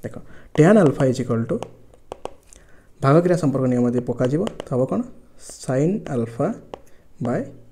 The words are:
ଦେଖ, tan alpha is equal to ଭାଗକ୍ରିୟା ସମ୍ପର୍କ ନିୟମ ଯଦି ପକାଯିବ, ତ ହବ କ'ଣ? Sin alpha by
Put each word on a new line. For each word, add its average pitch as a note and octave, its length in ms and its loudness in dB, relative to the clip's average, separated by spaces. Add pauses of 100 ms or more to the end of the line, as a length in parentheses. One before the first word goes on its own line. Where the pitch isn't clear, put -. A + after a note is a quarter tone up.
ଦେଖ, - 120 -12 (420)
tan F3 220 8
alpha D3 340 4
is A#2+ 80 -2
equal A#2 300 -2
to C3 60 -2 (1500)
ଭାଗକ୍ରିୟା E3+ 400 4
ସମ୍ପର୍କ C3 300 0
ନିୟମ B2 180 2
ଯଦି B2 100 -2 (100)
ପକାଯିବ, C3 320 0 (240)
ତ - 80 -18
ହବ B2 160 2
କ'ଣ? F#3+ 100 -2 (360)
Sin C#3+ 540 -2 (160)
alpha A#2+ 400 -4 (760)
by B2+ 200 -4 (320)